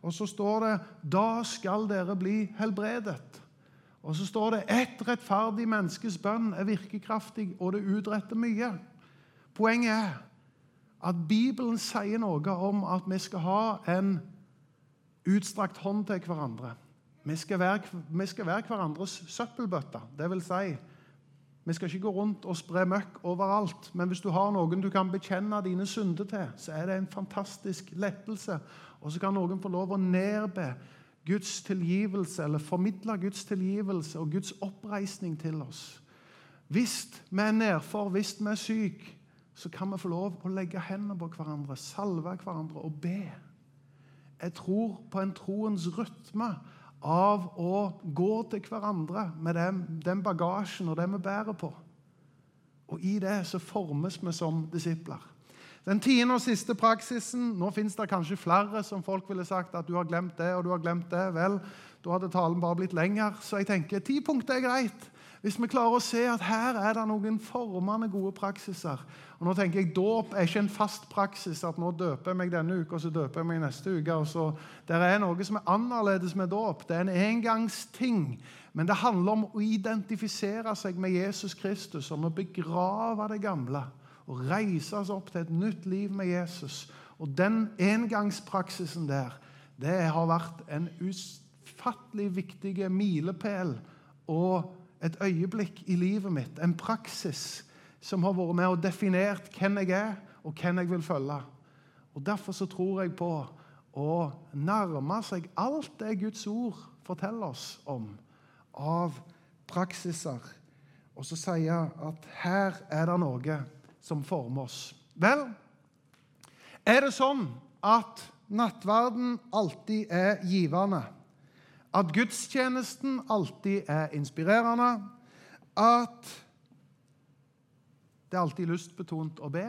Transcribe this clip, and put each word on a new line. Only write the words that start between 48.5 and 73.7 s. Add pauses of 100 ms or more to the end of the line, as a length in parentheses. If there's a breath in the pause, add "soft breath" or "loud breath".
til
hverandre (100)
med
den, (240)
den
bagasjen
og
det
vi
bærer
på. (1200 soft breath)
Og
i
det
så
formes
vi
som
disipler. (600 loud breath)
Den
tiende
og
siste
praksisen,
nå
finnes
det
kanskje
flere
som
folk
ville
sagt
at
«du
har
glemt
det,
og
du
har
glemt
det».
Vel, (440 loud breath)
da
hadde
talen
bare
blitt
lengre.
Så
jeg
tenker,
ti
punkter
er
greit. (320 loud breath)
Hvis
vi
klarer
å
se
at
her
er
det
noen
formende
gode
praksiser. (340 loud breath)
Og
nå
tenker
jeg,
dåp
er
ikke
en
fast
praksis,
at
nå
døper
jeg
meg
denne
uka,
og
så
døper
jeg
meg
neste